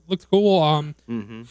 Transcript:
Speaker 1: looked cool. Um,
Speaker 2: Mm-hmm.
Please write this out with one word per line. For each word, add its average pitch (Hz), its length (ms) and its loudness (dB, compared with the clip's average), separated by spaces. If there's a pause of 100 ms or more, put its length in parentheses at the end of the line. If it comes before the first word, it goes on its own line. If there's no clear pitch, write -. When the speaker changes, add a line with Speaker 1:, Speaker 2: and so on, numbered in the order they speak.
Speaker 1:
looked 180 220 -8
cool. 196 340 2
Um, 151 320 0 (140)
Speaker 2:
Mm-hmm. 113 420 -10